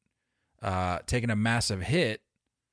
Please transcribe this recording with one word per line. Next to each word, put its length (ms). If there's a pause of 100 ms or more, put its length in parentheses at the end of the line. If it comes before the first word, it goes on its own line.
(600)
uh, 460
taking 240
a 40
massive 460
hit 400 (500)